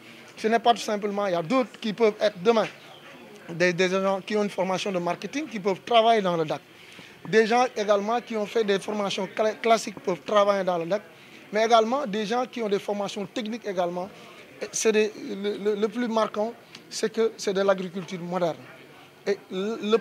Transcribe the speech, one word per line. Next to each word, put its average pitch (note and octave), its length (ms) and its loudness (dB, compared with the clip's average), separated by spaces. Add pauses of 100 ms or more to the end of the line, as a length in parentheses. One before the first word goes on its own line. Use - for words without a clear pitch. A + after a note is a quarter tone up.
(360)
Ce A3 120 -2
n'est A3+ 100 4
pas A#3 140 6
tout - 80 -8
simplement, G3+ 460 -4
il F#3 60 -2
y E3+ 40 0
a E3+ 60 0
d'autres A#3 360 -2
qui G#3+ 140 -4
peuvent G#3+ 280 2
être G3+ 220 0
demain A3 240 2 (840)
des, F3 240 2
des F3+ 160 2
gens F#3+ 340 0
qui G#3+ 120 -4
ont G#3 80 2
une G3+ 60 -2
formation F#3 400 -2
de F#3 80 -2
marketing, F3 480 -4
qui G#3+ 140 -10
peuvent F#3 240 0
travailler A3+ 380 6
dans F3 140 0
le E3 100 0
dac. D3 140 -6 (680)
Des A3 180 4
gens A#3+ 200 4 (100)
également G#3 460 2
qui A#3 140 -10
ont G#3 100 -4
fait A3+ 180 0
des G3 140 2
formations G3+ 560 -4
cla-, G#3+ 180 2
classiques A3 480 0
peuvent F3+ 240 -2
travailler G3+ 400 4
dans F3+ 140 0
le E3 80 -4
dac, G3+ 160 -2 (500)
mais A3 140 2
également A#3 400 4
des G#3 180 -2
gens A#3+ 260 -2
qui A#3 120 -8
ont G#3 80 -2
des G3 80 2
formations G3+ 480 -6
techniques A3+ 400 -8
également. F3+ 420 -4 (540)
Et G#3 100 -8
c'est A3 200 2
des, G#3+ 200 2 (160)
le, G3+ 300 -6
le, G#3 160 -2
le G#3 140 0
plus A#3+ 200 -4
marquant, A3 460 -2 (340)
c'est - 240 -4
que A3 240 0
c'est - 160 -4
de F#3+ 80 0
l'agriculture F#3 600 -2
moderne. F3 360 -2 (720)
Et G3 100 0 (140)
le, G3+ 280 -4 (220)